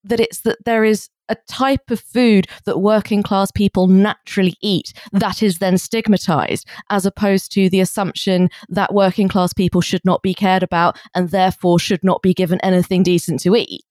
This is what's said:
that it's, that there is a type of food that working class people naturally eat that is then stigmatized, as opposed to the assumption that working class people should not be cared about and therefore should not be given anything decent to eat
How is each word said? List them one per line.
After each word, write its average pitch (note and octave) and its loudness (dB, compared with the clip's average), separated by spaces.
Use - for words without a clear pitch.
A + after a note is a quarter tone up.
that A3 -2
it's, - -2
that - -2
there A3+ 2
is G#3+ 0
a G#3+ -4
type C4+ -2
of A#3 -2
food A3+ 2
that F#3+ -4
working G#3 0
class G3 -2
people G3 0
naturally F#3+ 2
eat F#3+ -4
that G3 -2
is F#3+ 0
then F#3 0
stigmatized, F#3+ -2
as G3 -2
opposed G3 -2
to G3 2
the F#3 0
assumption F#3 -2
that F#3+ -4
working G3 2
class F3+ 0
people F3+ 0
should F3 -4
not F#3 0
be F#3 -2
cared F#3 0
about F3 -2
and F3+ -2
therefore F#3 2
should F#3 -2
not F#3 0
be F#3 2
given F3+ 0
anything F#3 0
decent E3+ 0
to F#3 2
eat - -4